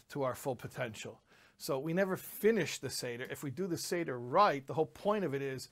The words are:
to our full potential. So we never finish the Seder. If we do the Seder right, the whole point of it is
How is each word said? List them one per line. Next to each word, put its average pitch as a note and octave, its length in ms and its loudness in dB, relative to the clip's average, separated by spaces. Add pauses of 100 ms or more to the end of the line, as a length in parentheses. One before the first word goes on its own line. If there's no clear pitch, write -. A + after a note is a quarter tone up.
(100)
to C#3+ 120 -2
our B2 120 2
full C3 200 -2
potential. A#2+ 680 -6 (360)
So C#3 220 -2
we D#3+ 140 -2
never F#3+ 240 2
finish - 600 2
the C3 120 -6
Seder. B2 400 -4
If - 120 -6
we D3 80 -4
do F3+ 160 -2
the E3 120 -2
Seder D#3 400 -2
right, C#3+ 480 4
the - 80 -6
whole D#3+ 120 2
point G#3 380 0
of C#3 100 0
it C#3 80 -2
is C3 280 -4